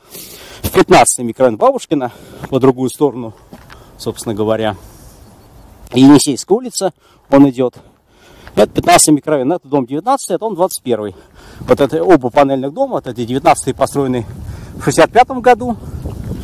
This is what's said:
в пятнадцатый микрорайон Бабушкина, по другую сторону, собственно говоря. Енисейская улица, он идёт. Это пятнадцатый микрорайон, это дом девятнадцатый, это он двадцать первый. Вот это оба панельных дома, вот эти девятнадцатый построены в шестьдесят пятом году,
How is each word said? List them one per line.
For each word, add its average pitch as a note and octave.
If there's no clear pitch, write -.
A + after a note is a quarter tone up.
в -
пятнадцатый -
микрорайон A#2
Бабушкина, D#3+
по C3+
другую B2+
сторону, A#2+
собственно A2
говоря. G#2+
Енисейская C3+
улица, G3+
он C#3
идёт. B2
Это G#3
пятнадцатый -
микрорайон, C#3+
это F3
дом C3+
девятнадцатый, F#3
это G#3
он A3
двадцать F3+
первый. G#2+
Вот -
это D3+
оба C#3+
панельных C#3
дома, B3+
вот C#3
эти A#2+
девятнадцатый C3+
построены C3
в -
шестьдесят D#3
пятом B3
году, A#3+